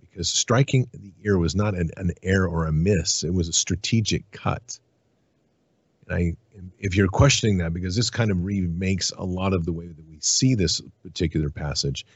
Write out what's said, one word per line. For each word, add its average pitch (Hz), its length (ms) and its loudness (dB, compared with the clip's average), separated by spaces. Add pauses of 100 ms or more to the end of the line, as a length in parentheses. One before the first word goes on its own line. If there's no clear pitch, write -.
because - 280 -8
striking 127 640 2
the 98 200 -18 (120)
ear 101 140 4
was 82 160 2
not 104 200 0
an, 87 220 -2
an 87 160 -2 (100)
error 95 260 2
or 82 180 -2
a 78 60 -2
miss. 82 520 2
It 82 80 -2
was 87 160 0
a 80 40 -8
strategic - 800 0
cut. - 480 -8 (1300)
And 90 100 -2
I, 87 200 0 (420)
if 98 160 -4
you're 98 140 6
questioning 113 500 4
that, 82 140 -2
because 90 240 -4
this 117 140 0
kind 113 200 0
of 90 140 0
remakes 92 720 -2
a 92 80 -8
lot 92 280 -2
of 90 120 2
the 87 80 -2
way 82 140 -10
that 80 220 -20
we 78 120 -20
see - 340 2
this 92 280 0 (200)
particular 78 480 -2
passage, 71 540 -6 (120)